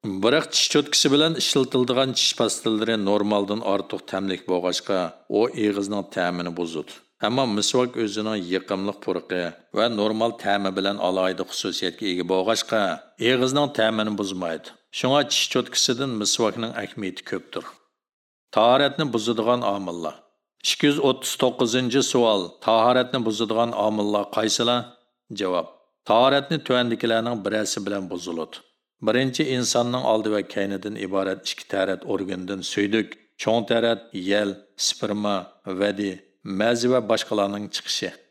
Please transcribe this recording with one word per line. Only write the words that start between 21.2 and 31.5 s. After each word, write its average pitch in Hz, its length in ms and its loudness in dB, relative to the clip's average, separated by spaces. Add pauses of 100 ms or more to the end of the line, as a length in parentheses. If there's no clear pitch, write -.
to'qqizinchi 127 680 2
savol. 113 380 4 (160)
Tahoratni 123 640 4
buzadigan 110 540 0
omillar 104 520 0
qaysilar? 117 520 0 (520)
Javob. 92 360 -2 (400)
Tahoratni 139 520 4
tuvandikilarning 117 800 0
birasi 101 400 -2
bilan 101 260 -4
buziladi. 85 520 -8 (440)
Birinchi, 127 440 0
insonning 123 580 0
oldi 110 280 2
va 104 100 2
kaynidan 98 540 -4
iborat 95 460 -2
ikki - 260 -8